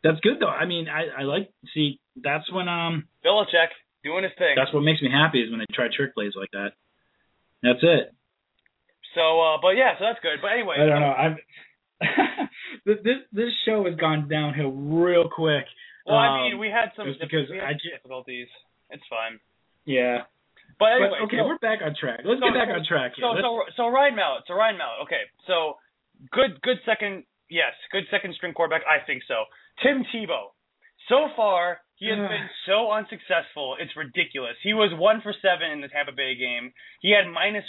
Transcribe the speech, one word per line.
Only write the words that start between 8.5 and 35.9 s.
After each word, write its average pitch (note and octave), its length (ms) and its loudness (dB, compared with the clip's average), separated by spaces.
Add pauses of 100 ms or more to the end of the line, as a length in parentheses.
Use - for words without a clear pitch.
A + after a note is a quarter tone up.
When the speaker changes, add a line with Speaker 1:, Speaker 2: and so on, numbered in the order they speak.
Speaker 2:
So, E3 240 4
uh, D#3+ 240 4
but F#3+ 160 6
yeah, G#3 180 4
so F#3 60 -4
that's - 180 -2
good. D3+ 220 -2
But G3+ 80 0
anyway. G#3 260 -2
Speaker 1:
I D3+ 80 6
don't D3 140 4
know. C#3 160 2
I've, D#3 200 2 (680)
<laughs> - 800 -2
th-, G#3 180 0
this, B3 180 0 (120)
this A#3 200 -2 (120)
show G#3+ 240 2
has E3 80 -4
gone D#3 320 0
downhill D3 420 -2
real E3 600 2
quick. D3+ 320 0 (400)
Speaker 2:
Well, - 160 4
I C#4 80 6
Speaker 1:
Um, C4 120 0 (120)
Speaker 2:
mean, - 80 -8
we A3 80 -4
had A3 260 -2
some - 140 -8
Speaker 1:
just C#3 100 -10
Speaker 2:
dif-, D#3+ 140 -8
Speaker 1:
because D3 180 -2
Speaker 2:
we F#3 60 -10
had F#3+ 100 -8
Speaker 1:
I C#3+ 80 -4
ju- - 160 -12
Speaker 2:
difficulties. B2+ 560 -14 (460)
It's C#3 180 -20
fine. A2+ 300 -8 (480)
Speaker 1:
Yeah. B2 400 0 (500)
Speaker 2:
But A3 220 6
Speaker 1:
But, G3+ 100 4
Speaker 2:
anyway, F#3 160 -4
Speaker 1:
okay, A3+ 140 -2
Speaker 2:
so, A3 80 2
Speaker 1:
we're E4 160 -2
back A3 180 0
on D3+ 160 -4
track. B2+ 240 -6
Let's A3+ 160 0
Speaker 2:
so, B3+ 80 2
Speaker 1:
get B3 80 4
back A#3+ 140 2
Speaker 2:
so, - 100 -2
Speaker 1:
on D#3+ 80 -4
track C3+ 300 -2
here. B3 80 -6
Speaker 2:
So, A#3+ 100 2
Speaker 1:
Let's F#3+ 80 0
Speaker 2:
so, A#3 220 -2 (100)
so B3 140 -2
Ryan C4+ 260 4
Mallett, E3+ 320 -2
so F3+ 80 -8
Ryan G#3+ 220 2
Mallett. C3+ 320 -8
Okay, B2 160 -2 (240)
so E3 320 -2 (500)
good, G#3+ 300 0
good B3 240 0
second, G3+ 400 -2 (240)
yes, D#3 240 0 (180)
good G3 220 -4
second F#3+ 240 -2
string E3+ 160 -8
quarterback. D#3+ 320 0
I D3+ 160 2
think B2+ 260 -8
so. A2 220 -4 (340)
Tim C4+ 220 2 (100)
Tebow. E3 380 -6 (560)
So C#4+ 280 4
far, F3+ 420 0 (180)
he G3+ 120 -8
has G#3+ 100 -2
Speaker 1:
Ugh. G3+ 100 -4
Speaker 2:
been G3+ 200 -6 (180)
so G#3+ 240 2
unsuccessful, E3+ 920 -4
it's - 160 -12
ridiculous. C3+ 680 -6
He G#3 120 0
was G#3+ 240 2
one G3 240 4
for G#3 180 -8
seven E3+ 300 0
in D3 100 -8
the C#3 80 -12
Tampa C#3+ 240 -4